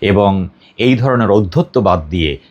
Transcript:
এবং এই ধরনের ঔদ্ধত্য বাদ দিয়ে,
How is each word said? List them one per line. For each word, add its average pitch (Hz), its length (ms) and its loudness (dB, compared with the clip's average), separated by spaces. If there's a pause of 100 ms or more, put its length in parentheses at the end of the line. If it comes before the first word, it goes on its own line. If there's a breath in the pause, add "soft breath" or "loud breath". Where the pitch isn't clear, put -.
এবং 98 460 0 (300 soft breath)
এই 131 180 2
ধরনের 120 360 0
ঔদ্ধত্য 101 480 0
বাদ 90 300 0
দিয়ে, 78 280 -4 (140 soft breath)